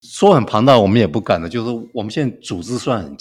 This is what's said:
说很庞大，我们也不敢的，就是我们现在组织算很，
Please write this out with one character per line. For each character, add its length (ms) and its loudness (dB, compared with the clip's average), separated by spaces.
说 320 2
很 100 2
庞 200 0
大， 140 6
我 80 4
们 140 4
也 60 4
不 140 -2
敢 200 -2
的， 80 -8
就 160 -6
是 280 -8
我 100 -8
们 80 -8
现 200 -4
在 60 -18
组 260 -10
织 160 -8
算 240 -4
很， 180 -14